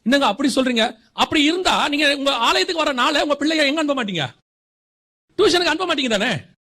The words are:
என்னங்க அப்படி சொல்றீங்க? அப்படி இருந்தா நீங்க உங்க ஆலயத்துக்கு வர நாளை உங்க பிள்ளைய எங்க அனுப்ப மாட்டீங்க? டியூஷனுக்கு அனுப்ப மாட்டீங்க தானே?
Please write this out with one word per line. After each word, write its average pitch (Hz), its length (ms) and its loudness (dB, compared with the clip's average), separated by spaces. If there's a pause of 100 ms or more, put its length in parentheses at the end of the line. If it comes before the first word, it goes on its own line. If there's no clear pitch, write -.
என்னங்க 277 240 2
அப்படி 214 280 0
சொல்றீங்க? 247 420 0 (160)
அப்படி 285 300 0
இருந்தா 311 460 0
நீங்க 285 280 0
உங்க 277 180 -2
ஆலயத்துக்கு 330 480 0
வர 294 120 0
நாளை 277 280 0
உங்க 285 160 0
பிள்ளைய 311 280 0
எங்க 302 140 0
அனுப்ப 277 240 -2
மாட்டீங்க? 160 240 -4 (1080)
டியூஷனுக்கு 359 280 4
அனுப்ப 330 300 0
மாட்டீங்க 247 240 -2
தானே? 208 180 -2 (320)